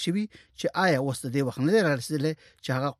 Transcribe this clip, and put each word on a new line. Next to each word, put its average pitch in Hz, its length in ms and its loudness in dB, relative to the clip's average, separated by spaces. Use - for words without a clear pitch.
شوي 202 200 0
چې - 60 -2
آیا 160 180 4
اوس 135 220 -2
د - 100 -6
دې 143 120 2
وخت 127 180 -4
نه 165 100 2
دی 220 120 6
رارسېدلی 147 460 -2
چې - 140 -6
هغه 139 120 0